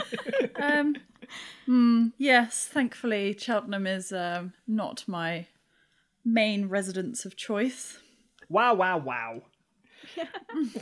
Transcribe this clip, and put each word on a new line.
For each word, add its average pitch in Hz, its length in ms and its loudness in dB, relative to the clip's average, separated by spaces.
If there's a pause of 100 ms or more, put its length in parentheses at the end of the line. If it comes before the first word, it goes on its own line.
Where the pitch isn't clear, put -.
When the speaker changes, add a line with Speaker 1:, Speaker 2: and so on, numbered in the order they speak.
Speaker 1:
<laughs> - 40 -10 (480)
Speaker 2:
Um, 294 380 2 (720)
hmm, 233 400 6 (100)
yes, 247 560 4
thankfully 214 640 0
Cheltenham 196 500 -2
is, 190 240 -4
um, 180 400 -6 (160)
not 214 400 -4
my 170 380 -4 (800)
main 214 440 2
residence 190 580 -4
of 190 100 -14
choice. 233 600 -4 (500)
Speaker 3:
Wow, 226 260 4
wow, 185 240 4
wow. 120 440 -6 (760)
Speaker 4:
<laughs> 339 60 -6 (600)